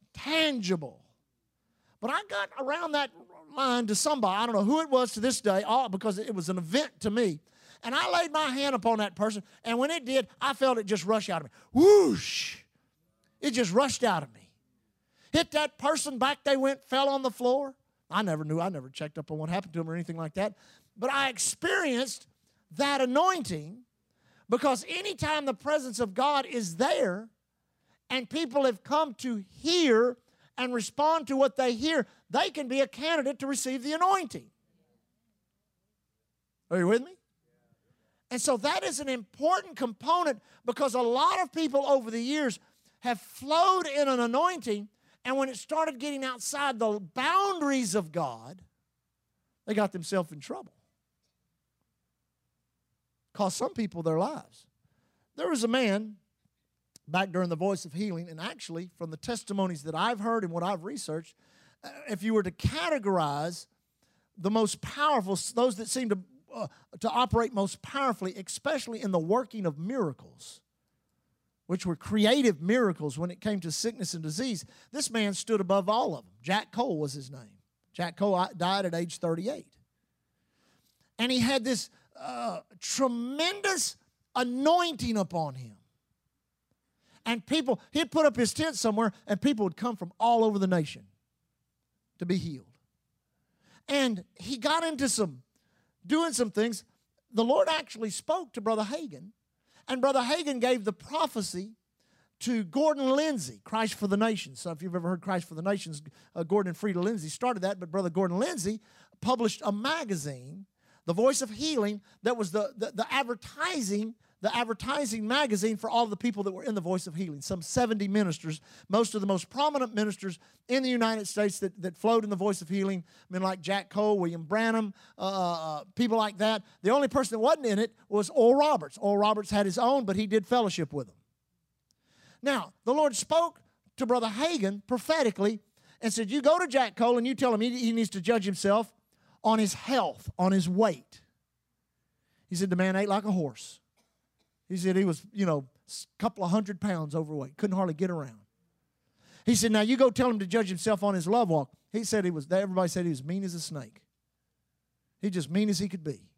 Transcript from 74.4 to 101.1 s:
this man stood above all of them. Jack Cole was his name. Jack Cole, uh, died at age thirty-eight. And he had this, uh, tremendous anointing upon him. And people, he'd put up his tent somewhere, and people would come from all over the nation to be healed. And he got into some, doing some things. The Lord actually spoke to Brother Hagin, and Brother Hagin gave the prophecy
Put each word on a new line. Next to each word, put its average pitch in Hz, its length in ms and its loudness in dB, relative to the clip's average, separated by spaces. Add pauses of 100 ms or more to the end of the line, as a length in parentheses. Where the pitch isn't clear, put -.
this 277 200 -4
man 208 240 0
stood 214 260 -2
above 190 280 0
all 214 280 0
of 117 80 -12
them. - 180 -20
Jack 185 300 -2
Cole 226 260 0
was 147 140 -4
his 135 180 -12
name. 123 300 -20 (320)
Jack 170 240 -6
Cole, 202 180 2
uh, 180 220 2
died 185 300 0
at 170 80 -4
age 170 240 -4
thirty-eight. 175 480 -4 (1500)
And 240 120 0
he 254 100 2
had 247 240 2
this, 247 260 -2 (280)
uh, 240 420 -8 (200)
tremendous 285 1160 -2 (380)
anointing 269 840 2
upon 160 400 -2
him. 120 200 -14 (1500)
And 226 180 -4
people, 269 340 0 (120)
he'd 294 200 0
put 311 140 4
up 247 120 4
his 240 180 2
tent 311 220 -2
somewhere, 220 360 0 (140)
and 202 120 -2
people 226 260 0
would 175 120 -2
come 233 200 -4
from 175 220 -12
all 233 260 4
over 214 140 2
the 190 80 0
nation 175 360 0 (1160)
to 180 60 -6
be 175 140 0
healed. 151 260 -8 (1200)
And 254 380 0 (120)
he 220 200 -8
got 302 280 0
into 277 260 0
some, 160 320 -2 (640)
doing 311 260 2
some 226 180 0
things. 214 340 -2 (460)
The 226 140 2
Lord 262 240 4
actually 226 400 -2
spoke 311 460 -4
to 226 80 -8
Brother 220 220 0
Hagin, 208 480 -10 (580)
and 262 100 -2
Brother 269 200 4
Hagin 285 400 0
gave 247 240 2
the 208 80 -2
prophecy 220 800 -4 (680)